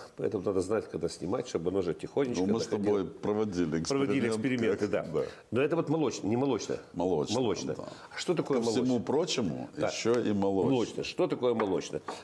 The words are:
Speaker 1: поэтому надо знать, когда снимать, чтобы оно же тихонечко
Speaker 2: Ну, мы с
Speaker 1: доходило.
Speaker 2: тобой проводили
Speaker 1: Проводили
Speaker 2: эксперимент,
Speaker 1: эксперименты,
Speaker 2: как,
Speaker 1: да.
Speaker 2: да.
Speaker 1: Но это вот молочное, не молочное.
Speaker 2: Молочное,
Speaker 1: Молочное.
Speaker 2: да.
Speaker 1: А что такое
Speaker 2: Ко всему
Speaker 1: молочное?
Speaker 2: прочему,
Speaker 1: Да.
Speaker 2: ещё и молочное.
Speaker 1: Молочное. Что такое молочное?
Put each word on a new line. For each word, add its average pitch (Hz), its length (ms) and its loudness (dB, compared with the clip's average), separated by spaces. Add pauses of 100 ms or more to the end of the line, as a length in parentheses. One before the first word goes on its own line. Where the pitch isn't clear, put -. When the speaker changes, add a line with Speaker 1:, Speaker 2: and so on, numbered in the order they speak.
(180)
Speaker 1:
поэтому 107 260 -2
надо 95 160 2
знать, - 300 0
когда 82 180 -2
снимать, 104 400 -4
чтобы 85 220 -2
оно 95 100 2
же 87 140 0
тихонечко 117 500 -2
Speaker 2:
Ну, 101 80 2
мы 113 80 2
с 117 60 -4
Speaker 1:
доходило. 104 320 2
Speaker 2:
тобой 90 120 -2
проводили 90 720 0
Speaker 1:
Проводили 139 460 0
Speaker 2:
эксперимент, 110 60 0 (420)
Speaker 1:
эксперименты, 104 120 0
Speaker 2:
как, - 20 -8
Speaker 1:
да. 78 300 0
Speaker 2:
да. 64 60 -2 (240)
Speaker 1:
Но 120 120 2
это 147 120 2
вот 165 140 0
молочное, 143 400 0
не 110 80 2
молочное. 123 440 0 (120)
Speaker 2:
Молочное, 87 480 0
Speaker 1:
Молочное. 82 360 -2
Speaker 2:
да. - 80 -10 (300)
Speaker 1:
А - 40 -10
что - 160 0
такое 143 240 0
Speaker 2:
Ко 113 60 2
всему 117 200 2
Speaker 1:
молочное? 127 220 2
Speaker 2:
прочему, 117 680 0
Speaker 1:
Да. 110 140 -2
Speaker 2:
ещё 107 320 2
и 107 140 2
молочное. 98 360 2
Speaker 1:
Молочное. 120 340 0
Что - 240 0
такое 123 260 0
молочное? 95 480 0 (220)